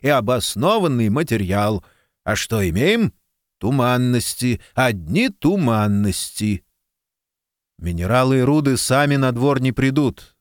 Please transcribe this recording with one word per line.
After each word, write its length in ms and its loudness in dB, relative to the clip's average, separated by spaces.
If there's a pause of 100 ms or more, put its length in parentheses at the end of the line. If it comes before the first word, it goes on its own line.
и 60 -2
обоснованный 1000 0
материал. 720 -2 (420)
А 120 -2
что 320 -2
имеем? 460 0 (440)
Туманности, 1000 0 (140)
одни 560 0
туманности». 1300 0 (1160)
«Минералы 600 0
и 40 2
руды 340 2
сами 400 0
на 160 2
двор 280 2
не 120 0
придут, 680 -2